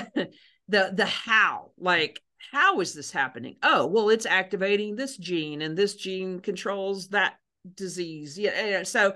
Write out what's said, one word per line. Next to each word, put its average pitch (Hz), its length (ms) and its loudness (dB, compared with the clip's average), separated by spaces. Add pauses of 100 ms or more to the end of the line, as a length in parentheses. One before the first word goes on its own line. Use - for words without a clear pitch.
<laughs> - 100 -10 (540)
the, 190 240 2
the 202 120 2
how, 208 720 0
like, 170 440 2 (300)
how 320 280 4
is 175 140 -2
this 147 180 -12
happening? 127 500 -4
Oh, 226 240 4
well, 208 240 4
it's 220 160 4
activating 202 680 0
this 269 220 -8
gene 160 440 -4
and 156 160 -4
this 202 180 2
gene 190 440 -6
controls 196 680 -4
that 196 260 0 (400)
disease. 165 640 -8
Yeah, 202 260 0
yeah. 190 180 -2
So 196 320 2